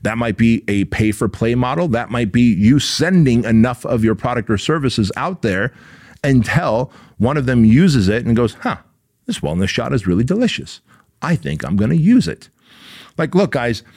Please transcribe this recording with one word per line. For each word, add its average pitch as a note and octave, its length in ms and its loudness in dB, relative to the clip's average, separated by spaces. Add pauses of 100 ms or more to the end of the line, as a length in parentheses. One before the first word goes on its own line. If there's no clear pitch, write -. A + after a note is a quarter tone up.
That A2 160 -4
might A#2 200 -2
be A#2 300 2
a G2+ 180 0
pay A2 260 -2
for G#2+ 180 -4
play A2+ 240 -2
model. C3 340 -2
That A2+ 220 -4
might A#2 220 -4
be A#2+ 100 2
you A#2 380 4
sending D#3 640 2
enough A#2 420 2
of A#2 180 0
your A2 120 2
product A#2+ 340 -6
or G#2+ 80 0
services C3 600 -2
out E3+ 260 -8
there G2+ 280 -2 (520)
until C3 680 0 (260)
one C3 200 0
of C3+ 80 -2
them B2 180 2
uses B2 460 4
it A2+ 160 -2
and A#2 100 0
goes, A#2 260 0
"Huh, - 160 -4 (500)
this A#3+ 140 -8
wellness F2+ 260 -2
shot B2 260 -4
is G2+ 140 -2
really F2+ 160 0
delicious. - 580 -4 (400)
I D#3 140 -2
think D2 280 -6
I'm D2+ 120 -4
gonna A2 180 0
use E3+ 340 2
it." - 220 -12 (720)
Like, E3 160 -4
look, F3+ 160 2
guys, A#2+ 320 -4 (140)